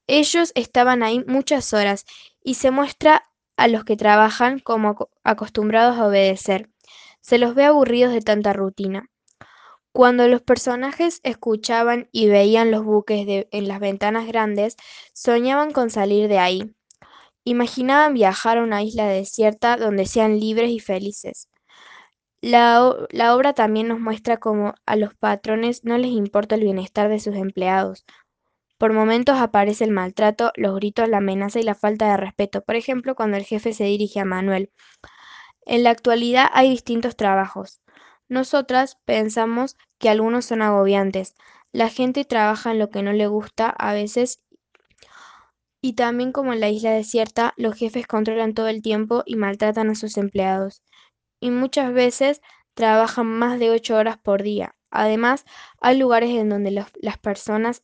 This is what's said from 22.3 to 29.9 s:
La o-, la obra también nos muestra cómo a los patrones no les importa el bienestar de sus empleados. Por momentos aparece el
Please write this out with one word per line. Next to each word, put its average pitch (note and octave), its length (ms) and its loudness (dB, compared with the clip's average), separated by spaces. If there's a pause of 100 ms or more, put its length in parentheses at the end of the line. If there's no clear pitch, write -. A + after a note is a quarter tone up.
La A#3+ 420 6
o-, - 260 0
la A#3 240 2
obra C4+ 200 2
también A3 340 0
nos A#3 120 -4
muestra A3+ 360 -4
cómo G#3+ 380 -2 (100)
a G#3+ 120 -2
los G#3 180 -2
patrones A3 720 -4
no A#3 120 -2
les B3 140 -2
importa G#3 460 -2
el A3 80 0
bienestar G3 440 -2
de G#3+ 120 -2
sus G#3 160 -8
empleados. F#3+ 680 -4 (720)
Por A3 140 2
momentos A#3 460 2
aparece G#3+ 460 0
el A3 80 0